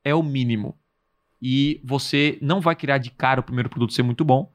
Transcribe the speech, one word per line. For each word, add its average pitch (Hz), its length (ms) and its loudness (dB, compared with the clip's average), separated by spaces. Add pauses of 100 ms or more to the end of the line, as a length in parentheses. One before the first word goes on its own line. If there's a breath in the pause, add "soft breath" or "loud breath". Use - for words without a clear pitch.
é 143 120 0
o 165 80 2
mínimo. 123 540 -2 (640)
E 139 440 0
você 143 560 0
não 165 200 0
vai 165 140 2
criar 139 240 0
de 120 120 -6
cara 131 300 0
o - 40 -4
primeiro 123 240 -2
produto 117 240 -4
ser - 100 0
muito 123 220 0
bom. 135 300 2